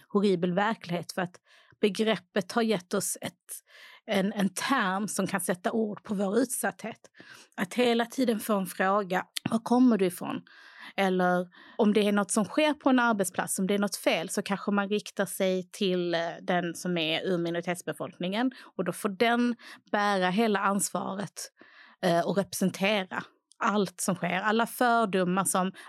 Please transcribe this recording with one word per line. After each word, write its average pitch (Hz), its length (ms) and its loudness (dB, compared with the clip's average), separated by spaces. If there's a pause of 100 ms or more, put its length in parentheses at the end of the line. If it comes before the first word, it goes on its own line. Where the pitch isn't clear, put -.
horribel 185 460 4
verklighet, 175 580 -2
för - 100 -4
att 180 140 -4 (520)
begreppet 208 640 -2
har 240 100 2
gett 220 320 0
oss - 280 -2
ett, - 420 -14 (420)
en, 202 280 0
en 196 160 0
term 208 580 -2
som 185 200 -2
kan 190 140 -2
sätta 196 300 -2
ord 220 320 -4
på - 100 -8
vår 196 240 0
utsatthet. 226 640 -4 (580)
Att 190 160 -6
hela 233 320 2
tiden 233 340 -2
få 220 180 -2
en 190 80 -2
fråga, 190 600 0 (240)
"Var 226 100 0
kommer 240 380 4
du 190 80 2
ifrån?" - 360 -4 (540)
Eller 180 520 2 (300)
om 208 160 4
det 208 140 4
är 208 40 4
något 202 200 0
som 214 140 2
sker 302 280 2
på 294 160 0
en 254 100 6
arbetsplats, 202 600 0
om 190 80 0
det 196 60 2
är 202 60 0
något 202 160 -2
fel, 190 340 0
så - 120 -2
kanske 196 300 -4
man 202 180 0
riktar 208 360 -2
sig 185 460 -2
till, 180 420 0
eh, 165 60 0 (220)
den 175 340 -2
som 180 220 -4
är 160 280 0
ur 185 120 0
minoritetsbefolkningen. 175 1120 -4 (260)
Och 185 80 -2
då 180 60 -2
får - 180 -4
den 233 460 0 (360)
bära 202 380 2
hela 208 300 2
ansvaret, 196 920 -4 (500)
eh, 170 260 2
och 175 100 0
representera 190 840 -2 (340)
allt 202 440 0
som 190 140 0
sker. 175 260 -2
Alla 220 240 2
fördomar 196 800 2
som 190 260 0 (180)